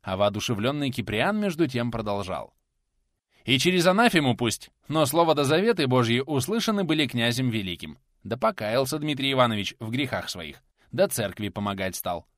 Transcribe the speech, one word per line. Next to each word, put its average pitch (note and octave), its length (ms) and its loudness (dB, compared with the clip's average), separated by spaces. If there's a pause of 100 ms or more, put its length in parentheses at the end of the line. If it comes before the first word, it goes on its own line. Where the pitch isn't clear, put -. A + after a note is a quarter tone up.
а F#2+ 160 -4
воодушевленный A2 720 0
Киприан B2 480 -2
между E3+ 280 0
тем A#2+ 240 -4
продолжал. G2+ 640 -6 (920)
«И C3 120 4
через F3 300 4
анафему F#3 480 4
пусть, - 340 -2 (180)
но D3+ 180 2
слово D#3+ 300 4
да D3 80 2
заветы E3+ 440 2
Божьи B2 320 4
услышаны G3 640 -2
были D#3 240 0
князем A#2+ 420 0
великим. F2+ 500 -6 (240)
Да A2+ 140 -6
покаялся C3 640 0
Дмитрий C#3 320 -2
Иванович A2+ 480 2
в A2 100 -8
грехах A#2+ 400 -4
своих, D#2+ 320 -12 (300)
да F3+ 160 0
церкви G#2 420 -6
помогать F#2+ 460 -6
стал. E2+ 320 -8 (100)